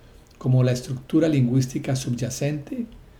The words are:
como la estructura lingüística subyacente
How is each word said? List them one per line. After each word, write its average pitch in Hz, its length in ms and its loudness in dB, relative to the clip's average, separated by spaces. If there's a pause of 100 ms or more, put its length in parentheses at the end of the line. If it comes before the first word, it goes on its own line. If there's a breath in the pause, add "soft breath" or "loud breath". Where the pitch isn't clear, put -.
(380 loud breath)
como 127 240 4
la 123 100 4
estructura 151 560 0
lingüística 131 680 2
subyacente 147 920 -4 (340 soft breath)